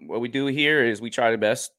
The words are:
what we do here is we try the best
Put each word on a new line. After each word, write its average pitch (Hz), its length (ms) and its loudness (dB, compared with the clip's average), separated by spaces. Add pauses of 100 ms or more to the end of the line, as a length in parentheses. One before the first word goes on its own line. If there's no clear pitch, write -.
what 98 120 -4
we 120 60 -4
do 135 200 -4
here 147 380 2
is 107 160 0
we 117 100 -8
try 117 200 2
the 113 80 0
best 107 400 0